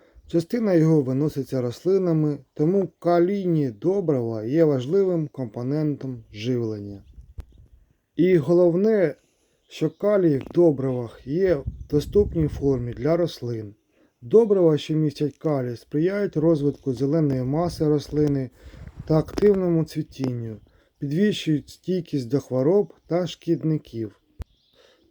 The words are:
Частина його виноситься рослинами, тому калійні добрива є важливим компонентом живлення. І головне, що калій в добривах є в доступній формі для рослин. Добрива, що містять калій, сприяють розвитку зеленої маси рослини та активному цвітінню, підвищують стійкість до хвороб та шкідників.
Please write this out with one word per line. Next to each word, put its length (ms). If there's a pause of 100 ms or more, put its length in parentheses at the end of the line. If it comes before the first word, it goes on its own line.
(300)
Частина 440
його 280
виноситься 580
рослинами, 760 (160)
тому 340 (100)
калійні 720
добрива 760
є 200
важливим 640
компонентом 1040
живлення. 680 (1120)
І 200
головне, 800 (540)
що 220
калій 480
в 160
добривах 720
є 280
в 100 (260)
доступній 580
формі 440
для 240
рослин. 580 (480)
Добрива, 560
що 160
містять 440
калій, 380
сприяють 600
розвитку 580
зеленої 480
маси 460
рослини 640 (560)
та 120
активному 640
цвітінню, 720 (420)
підвищують 720
стійкість 600
до 120
хвороб 540 (120)
та 200
шкідників. 920 (920)